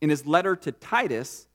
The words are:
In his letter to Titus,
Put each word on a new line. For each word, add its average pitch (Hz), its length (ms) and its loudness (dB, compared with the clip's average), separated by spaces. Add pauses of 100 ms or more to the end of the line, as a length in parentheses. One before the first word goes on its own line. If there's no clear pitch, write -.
In 156 80 2
his 143 160 2
letter 180 300 2
to 175 160 -8
Titus, 143 840 -4